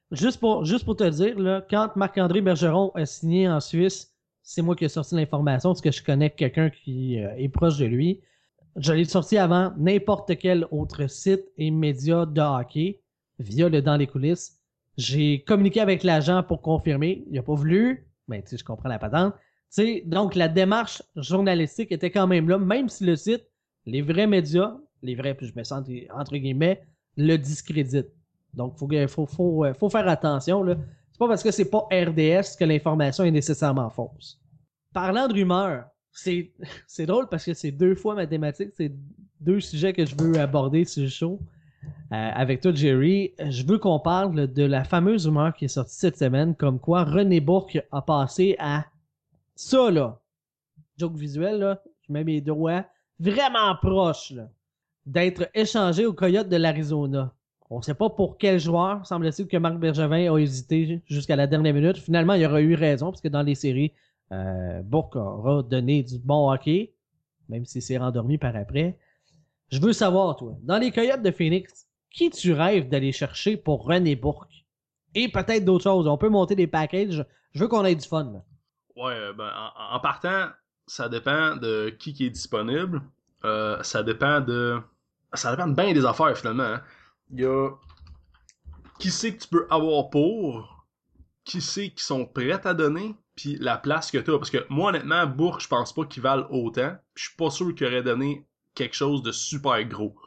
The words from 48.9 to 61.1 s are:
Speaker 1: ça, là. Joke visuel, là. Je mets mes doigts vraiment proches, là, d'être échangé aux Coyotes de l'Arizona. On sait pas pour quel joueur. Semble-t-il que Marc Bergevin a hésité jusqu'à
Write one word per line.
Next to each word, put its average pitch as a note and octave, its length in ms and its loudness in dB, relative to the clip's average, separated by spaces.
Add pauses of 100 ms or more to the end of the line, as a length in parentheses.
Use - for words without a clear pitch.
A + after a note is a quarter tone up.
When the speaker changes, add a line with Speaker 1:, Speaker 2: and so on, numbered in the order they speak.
Speaker 1:
ça, B3+ 360 4
là. C3+ 280 0 (800)
Joke E3 200 -6
visuel, D3+ 420 -4
là. G3 240 -2 (260)
Je D3 60 -6
mets D3+ 100 -2
mes D#3 160 0
doigts D#3+ 460 -2 (320)
vraiment G#3+ 580 2
proches, F#3+ 540 0
là, A#2+ 180 -14 (560)
d'être F3+ 480 0
échangé G#3+ 540 2
aux G#3 80 0
Coyotes F#3+ 340 2
de F3+ 80 2
l'Arizona. D3 800 0 (340)
On A#2+ 140 -8
sait D3+ 100 -4
pas G#3 160 0
pour G3 300 -2
quel F#3+ 200 4
joueur. F3 460 0
Semble-t-il E3+ 420 -4
que F3 120 0
Marc E3 180 0
Bergevin D#3+ 560 2
a D#3 60 6
hésité D#3 640 0
jusqu'à D3 320 -2